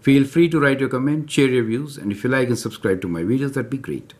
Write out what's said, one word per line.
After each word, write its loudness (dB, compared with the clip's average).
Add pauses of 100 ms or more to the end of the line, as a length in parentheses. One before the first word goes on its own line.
Feel 6
free 2
to 0
write 2
your 0
comment, -2
share 4
your 2
views, -4
and -4
if -6
you 2
like 2
and 0
subscribe -2
to -6
my -4
videos, -2
that'd -4
be -4
great. -10